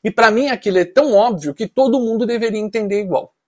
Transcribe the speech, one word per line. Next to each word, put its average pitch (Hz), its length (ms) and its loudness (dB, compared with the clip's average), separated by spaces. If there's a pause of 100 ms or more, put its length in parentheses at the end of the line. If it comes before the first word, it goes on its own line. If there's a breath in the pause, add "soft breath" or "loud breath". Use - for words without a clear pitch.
e 220 60 -2
pra 226 200 2
mim 254 180 0
aquilo 208 280 -4
é 180 80 4
tão 254 300 2
óbvio 190 400 2
que 214 120 -6
todo 269 320 0
mundo 226 280 -2
deveria 220 340 -2
entender 208 400 -4
igual. 180 340 -4 (140)